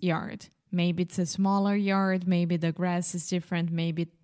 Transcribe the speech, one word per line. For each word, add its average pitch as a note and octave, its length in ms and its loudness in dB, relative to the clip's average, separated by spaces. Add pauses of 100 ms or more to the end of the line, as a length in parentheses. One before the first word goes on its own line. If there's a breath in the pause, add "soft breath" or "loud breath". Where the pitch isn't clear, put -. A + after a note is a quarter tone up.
yard. - 460 -2 (260)
Maybe F3 300 2
it's - 160 -4
a F3 80 0
smaller G3 480 2
yard, F#3+ 540 2
maybe F3 280 2
the E3 140 0
grass F3 460 -2
is E3 120 -6
different, E3+ 440 -2
maybe E3 340 -2 (180)